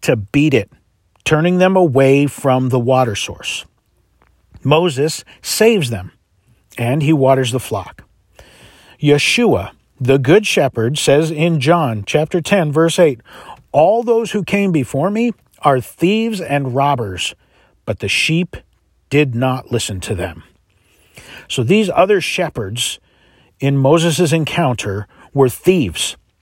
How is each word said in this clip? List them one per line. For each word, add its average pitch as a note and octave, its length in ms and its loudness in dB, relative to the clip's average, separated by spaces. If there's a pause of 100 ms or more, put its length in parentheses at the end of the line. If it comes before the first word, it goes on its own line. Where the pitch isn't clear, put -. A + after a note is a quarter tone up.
to C3+ 140 2
beat C#3 380 0
it, A2+ 180 0 (520)
turning E3+ 340 0
them F#3 180 4
away C#3+ 520 4
from B2+ 420 -2
the B2+ 100 0
water B2 360 0
source. - 500 -10 (1000)
Moses D3+ 600 0 (180)
saves G#3+ 480 2
them, F#2+ 220 -8 (680)
and B2 240 -2
he D3+ 120 2
waters C3 380 2
the B2 80 -4
flock. - 440 -10 (1000)
Yeshua, D3 720 2 (280)
the C3 180 2
good D#3+ 280 4
shepherd, C3+ 520 -2
says D#3 340 2
in E3 280 0
John C3 460 0
chapter D#3+ 360 -2
ten, D#3+ 300 0
verse D#3+ 280 0
eight, D3 220 4 (500)
"All G3 320 4
those A3+ 280 0
who G#3 120 -2
came G3+ 280 0
before D3+ 380 -2
me A3+ 220 -2 (280)
are C3+ 220 2
thieves G#3+ 580 -2
and C#3 360 -4
robbers, B2 600 -4 (500)
but - 140 -8
the G#2 80 -6
sheep E3 480 -2 (540)
did C#3 260 2
not C3 360 -4
listen G#2+ 300 -4
to G#2 140 -8
them." E2 280 -10 (1080)
So B2+ 140 -4
these F#3+ 260 2
other F#3+ 320 2
shepherds - 800 -6 (600)
in C#3 180 0
Moses' D#3+ 540 2
encounter B2+ 760 -2 (260)
were C3+ 160 4
thieves, C#3+ 640 -2 (260)